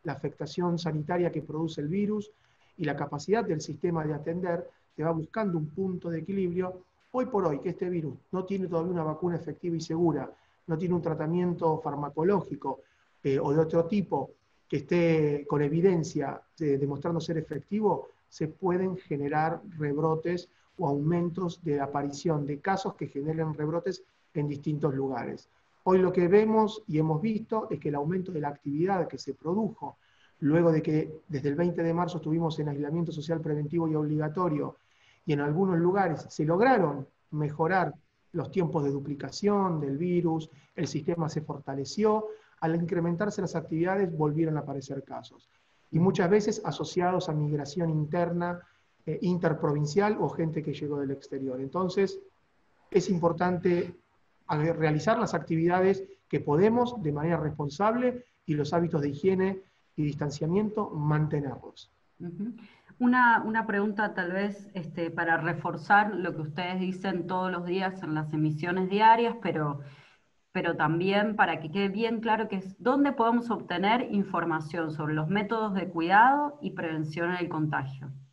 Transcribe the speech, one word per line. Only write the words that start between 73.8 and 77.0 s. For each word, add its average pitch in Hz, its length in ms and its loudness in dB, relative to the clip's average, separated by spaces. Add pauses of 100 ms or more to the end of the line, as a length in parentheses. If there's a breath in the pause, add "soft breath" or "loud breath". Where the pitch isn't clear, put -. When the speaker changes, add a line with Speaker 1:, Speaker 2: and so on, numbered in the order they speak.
Speaker 2:
información 165 800 -2
sobre 151 240 -2
los 156 140 0
métodos 208 460 0
de 190 140 -2
cuidado 226 720 4
y 190 120 -6
prevención 165 640 -2